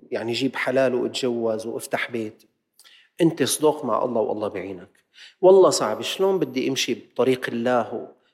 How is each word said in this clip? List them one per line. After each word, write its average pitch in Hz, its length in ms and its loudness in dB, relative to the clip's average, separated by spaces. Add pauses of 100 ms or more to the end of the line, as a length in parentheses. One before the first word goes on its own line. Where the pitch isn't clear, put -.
(100)
يعني 113 220 -4
جيب 123 240 -2
حلال 131 380 0
واتجوز 117 720 -2
وافتح 113 440 -6
بيت؟" 113 320 -8 (760)
أنت 165 220 2
صدوق 147 420 0
مع 110 200 0
الله 113 160 -2
والله 104 280 -2
بعينك. 92 560 -10 (360)
"والله 185 300 8
صعب، 110 320 -2
شلون 190 360 -2
بدي 127 300 -4
أمشي 131 260 -2
بطريق 127 540 -2
الله 120 600 -2 (260)